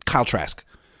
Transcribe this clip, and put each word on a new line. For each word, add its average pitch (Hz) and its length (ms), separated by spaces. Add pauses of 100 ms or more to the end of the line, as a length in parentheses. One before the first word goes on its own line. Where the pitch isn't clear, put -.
Kyle 127 180
Trask. - 400 (380)